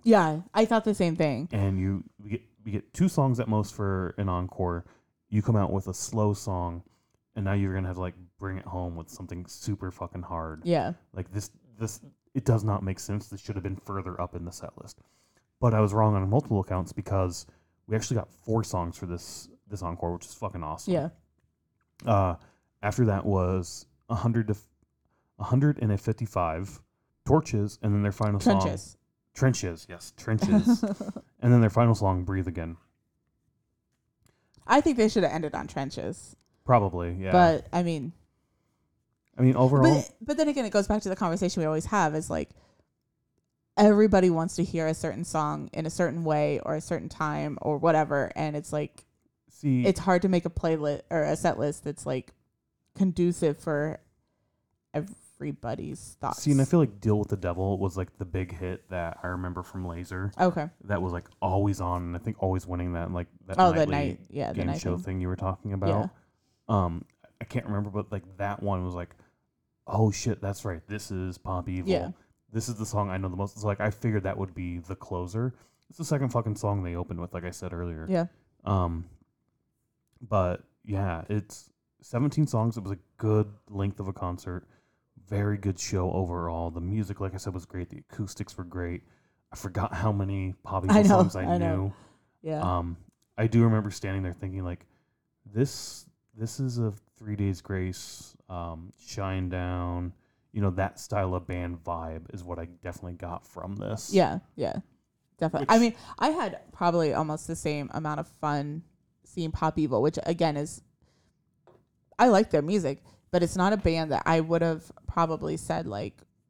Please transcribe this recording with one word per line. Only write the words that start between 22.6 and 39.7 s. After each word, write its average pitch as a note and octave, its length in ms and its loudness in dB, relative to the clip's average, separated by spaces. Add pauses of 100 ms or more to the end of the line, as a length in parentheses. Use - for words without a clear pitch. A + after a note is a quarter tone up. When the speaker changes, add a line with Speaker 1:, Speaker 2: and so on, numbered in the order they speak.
Speaker 2:
after G#2 240 2
that G2 200 2
was F#2 600 0 (240)
a A2+ 60 0
hundred A2+ 320 2
to G#2+ 60 2
f-, - 120 -14 (720)
a G#2+ 60 -8
hundred C#3 360 4
and G#2+ 120 2
a G2 60 4
fifty-five, F#2 840 -2 (440)
Torches, A#2+ 580 2
and G#2+ 100 4
then G2+ 80 4
their G2+ 100 2
final G#2 280 0
song. G2 220 6
Speaker 1:
Trenches. - 360 -2 (380)
Speaker 2:
Trenches, G2 540 0
yes, F2 280 -16
Trenches. G#3 720 4
Speaker 1:
<laughs> - 500 -10
Speaker 2:
And A#2+ 140 6
then A#2+ 80 10
their A2 80 6
final A#2 240 6
song, F#2+ 300 2
Breathe F#2+ 240 -2
Again. E2 300 -6 (1900)
Speaker 1:
I C4+ 160 6
think C#4+ 160 2
they G#3+ 120 6
should G3 140 2
have D3+ 100 2
ended D#3 220 -4
on D3 120 -6
Trenches. - 680 -8 (300)
Speaker 2:
Probably, F2+ 540 4
yeah. F#2+ 120 -4
Speaker 1:
But, F3 420 6
I F3+ 100 2
mean, D#3+ 300 -4 (1200)
Speaker 2:
I B2+ 40 2
mean, B2+ 140 8
overall C3 280 6